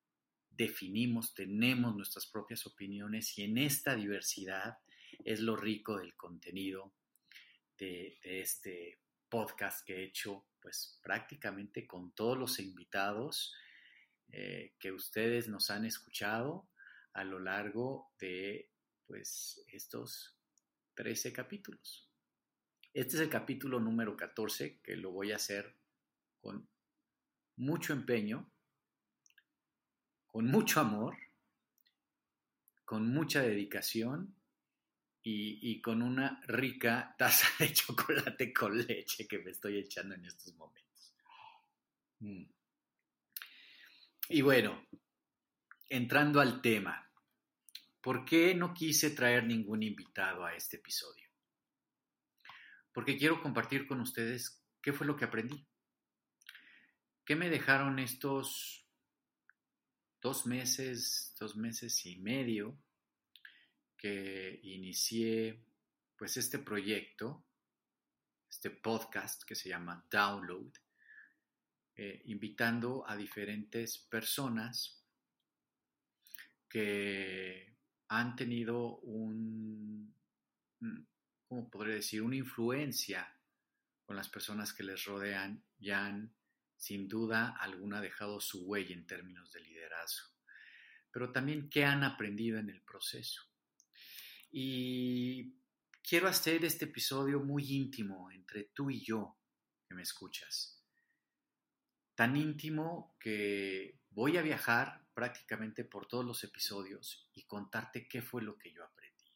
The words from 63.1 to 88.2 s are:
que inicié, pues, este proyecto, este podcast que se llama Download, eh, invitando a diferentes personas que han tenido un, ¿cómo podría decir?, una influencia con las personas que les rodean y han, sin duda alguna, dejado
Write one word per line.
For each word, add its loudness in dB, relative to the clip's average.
que -6
inicié, 0
pues, -6
este 0
proyecto, -4
este -8
podcast -2
que -10
se -6
llama -8
Download, 0
eh, -10
invitando 0
a -2
diferentes -6
personas -2
que -2
han 2
tenido -2
un, -6
¿cómo -6
podría -2
decir?, -2
una 2
influencia -2
con -8
las -6
personas -6
que -10
les -6
rodean -4
y -8
han, -2
sin -6
duda 0
alguna, -6
dejado -6